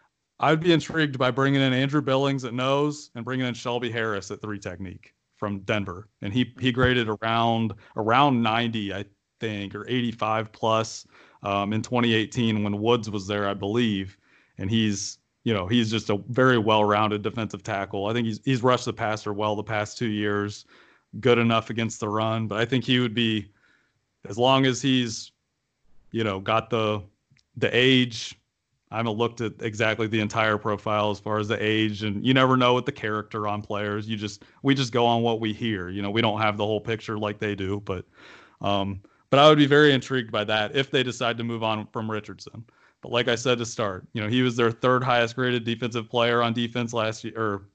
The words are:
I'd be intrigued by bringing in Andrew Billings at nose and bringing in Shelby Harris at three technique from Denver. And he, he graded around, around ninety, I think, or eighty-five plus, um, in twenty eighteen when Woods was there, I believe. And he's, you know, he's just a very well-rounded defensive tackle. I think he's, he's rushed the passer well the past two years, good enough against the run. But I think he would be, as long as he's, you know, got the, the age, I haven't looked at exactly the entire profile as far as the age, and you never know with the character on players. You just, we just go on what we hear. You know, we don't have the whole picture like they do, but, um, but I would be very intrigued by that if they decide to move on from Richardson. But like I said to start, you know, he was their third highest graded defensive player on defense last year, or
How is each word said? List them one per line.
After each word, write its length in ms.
I'd 200
be 120
intrigued 460
by 120
bringing 320
in 100
Andrew 300
Billings 420
at 80
nose 640
and 100
bringing 220
in 80
Shelby 360
Harris 420
at 100
three 160
technique 560
from 240
Denver. 480
And 120
he, 280
he 120
graded 360
around, 640
around 460
ninety, 500
I 120
think, 340
or 140
eighty-five 640
plus, 560
um, 280
in 100
twenty 320
eighteen 500
when 160
Woods 280
was 200
there, 200
I 60
believe. 640
And 100
he's, 500
you 100
know, 140
he's 240
just 180
a 60
very 300
well-rounded 640
defensive 400
tackle. 440
I 60
think 140
he's, 180
he's 200
rushed 220
the 60
passer 400
well 220
the 80
past 340
two 120
years, 560
good 180
enough 320
against 300
the 80
run. 400
But 100
I 60
think 200
he 160
would 140
be, 340
as 100
long 280
as 160
he's, 500
you 140
know, 160
got 300
the, 320
the 160
age, 640
I 60
haven't 180
looked 240
at 200
exactly 460
the 140
entire 380
profile 520
as 80
far 200
as 100
the 120
age, 420
and 220
you 100
never 240
know 160
with 100
the 80
character 560
on 140
players. 440
You 120
just, 260
we 120
just 180
go 140
on 160
what 180
we 140
hear. 340
You 140
know, 80
we 100
don't 220
have 160
the 80
whole 140
picture 380
like 200
they 160
do, 260
but, 240
um, 400
but 80
I 100
would 80
be 100
very 280
intrigued 360
by 140
that 320
if 140
they 120
decide 360
to 60
move 180
on 240
from 240
Richardson. 540
But 120
like 160
I 60
said 240
to 80
start, 460
you 100
know, 60
he 140
was 140
their 140
third 320
highest 340
graded 280
defensive 460
player 320
on 100
defense 400
last 320
year, 100
or 280